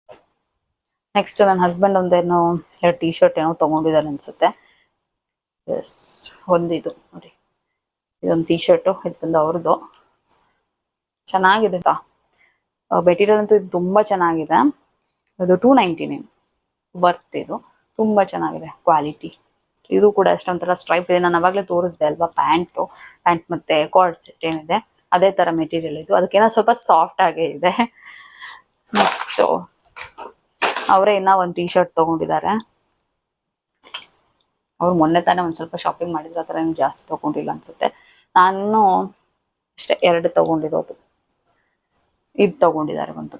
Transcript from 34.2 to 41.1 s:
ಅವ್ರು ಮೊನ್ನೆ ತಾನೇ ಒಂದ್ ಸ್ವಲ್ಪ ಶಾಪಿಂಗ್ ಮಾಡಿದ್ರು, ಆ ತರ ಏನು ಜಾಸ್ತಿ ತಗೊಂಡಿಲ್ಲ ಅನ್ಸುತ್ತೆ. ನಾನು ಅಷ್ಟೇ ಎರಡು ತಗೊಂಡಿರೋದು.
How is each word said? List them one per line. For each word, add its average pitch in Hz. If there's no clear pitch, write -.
ಅವ್ರು 175
ಮೊನ್ನೆ 160
ತಾನೇ 180
ಒಂದ್ 165
ಸ್ವಲ್ಪ 170
ಶಾಪಿಂಗ್ 170
ಮಾಡಿದ್ರು, 165
ಆ -
ತರ 165
ಏನು 160
ಜಾಸ್ತಿ 147
ತಗೊಂಡಿಲ್ಲ 151
ಅನ್ಸುತ್ತೆ. -
ನಾನು 196
ಅಷ್ಟೇ -
ಎರಡು 170
ತಗೊಂಡಿರೋದು. 165